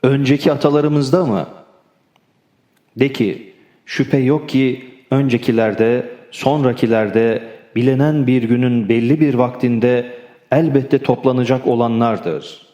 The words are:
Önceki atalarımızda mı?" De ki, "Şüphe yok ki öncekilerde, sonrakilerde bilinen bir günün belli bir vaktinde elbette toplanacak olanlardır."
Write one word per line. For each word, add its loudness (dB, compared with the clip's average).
Önceki 2
atalarımızda 0
mı?" -2
De 0
ki, -4
"Şüphe -2
yok 0
ki 0
öncekilerde, 0
sonrakilerde 0
bilinen 2
bir 2
günün 0
belli 2
bir 2
vaktinde 0
elbette 2
toplanacak 0
olanlardır." -2